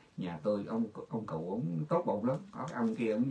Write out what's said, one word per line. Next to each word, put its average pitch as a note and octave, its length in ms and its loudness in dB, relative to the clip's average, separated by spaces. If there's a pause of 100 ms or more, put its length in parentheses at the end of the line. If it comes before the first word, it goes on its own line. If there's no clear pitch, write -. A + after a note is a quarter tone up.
(180)
nhà E2+ 260 -4
tôi, G#2 240 2
ông, A2+ 180 0 (240)
ông A2 160 -4
cụ, E2+ 240 -4
ông D#3 400 -2
tốt E3+ 160 4
bụng G2+ 200 0
lắm. C3+ 120 2 (140)
Có A#2+ 160 -6
cái A#2+ 120 -6
ông A2+ 160 4
kia, A2 180 2
ông A#2+ 180 4